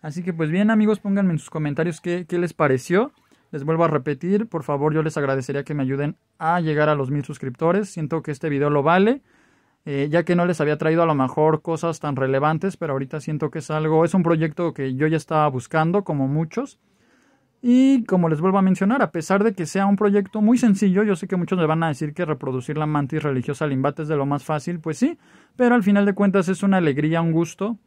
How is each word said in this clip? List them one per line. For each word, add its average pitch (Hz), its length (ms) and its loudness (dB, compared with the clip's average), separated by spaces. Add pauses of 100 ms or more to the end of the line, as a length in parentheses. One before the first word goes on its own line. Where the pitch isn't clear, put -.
Así 156 200 -10
que, 175 120 -6
pues, 160 180 -2
bien, 202 180 2
amigos, 214 300 2
pónganme 196 320 0
en 156 80 0
sus - 100 -14
comentarios 160 520 -4
qué, 175 260 -4
qué 175 120 -2
les 175 140 -2
pareció. 170 600 2 (380)
Les 143 120 -8
vuelvo 165 220 2
a - 20 4
repetir, 156 640 -2
por 160 140 -6
favor, 147 300 0
yo 156 80 2
les 156 140 -2
agradecería 139 480 -2
que 156 100 -8
me 143 100 -2
ayuden 139 340 -4 (220)
a 165 200 0
llegar 151 300 2
a 151 60 2
los 135 140 -4
mil 143 140 -2
suscriptores. 165 640 -2
Siento 160 340 -6
que 156 100 -10
este 156 180 -6
video 143 200 0
lo 143 140 2
vale, 196 380 4 (640)
eh, 143 260 -4
ya 170 120 2
que 175 120 0
no 175 100 2
les 175 140 -2
había 147 180 0
traído 160 260 2
a - 20 4
lo 156 100 2
mejor 151 460 2
cosas 165 400 -4
tan 143 160 -4
relevantes, 147 580 0
pero 151 180 -6
ahorita 135 280 -6
siento 151 300 -4
que 165 80 -8
es 151 100 -14
algo, 156 340 2
es 165 100 0
un 190 100 4
proyecto 165 500 0
que 135 220 -6
yo 147 120 0
ya 160 80 0
estaba 151 320 0
buscando, 160 560 -2
como 143 240 -2
muchos. 160 540 -4 (800)
Y 254 440 4
como 180 220 2
les 156 140 0
vuelvo 190 160 2
a 190 60 4
mencionar, 190 380 2
a 180 100 0
pesar 185 320 0
de 226 100 2
que 180 120 -6
sea 196 200 0
un 202 100 4
proyecto 202 460 0
muy 226 160 4
sencillo, 202 460 4
yo 202 120 2
sé 185 120 -10
que 185 100 -4
muchos 180 200 -2
me 170 80 2
van 160 180 2
a 165 40 0
decir 147 260 -4
que 180 120 -4
reproducir 139 520 -6
la 151 100 -2
mantis 151 360 -2
religiosa 143 440 -2
limbata 139 340 -2
es 151 80 -8
de 156 80 0
lo 139 80 0
más 143 180 -4
fácil, 160 360 -6
pues 156 180 -6
sí, 330 200 0 (380)
pero 247 200 4
al 226 80 2
final 202 220 4
de 202 80 2
cuentas 196 360 2
es 185 120 -2
una 196 160 2
alegría, 156 440 0
un 165 100 0
gusto 170 560 -2